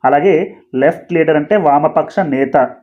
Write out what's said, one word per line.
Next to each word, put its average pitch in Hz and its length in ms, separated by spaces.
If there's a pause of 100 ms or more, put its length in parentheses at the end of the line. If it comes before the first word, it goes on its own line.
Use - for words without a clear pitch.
అలాగే 160 520 (180)
లెఫ్ట్ 139 380
లీడర్ 160 240
అంటే 147 200
వామపక్ష 151 600
నేత, 135 380 (260)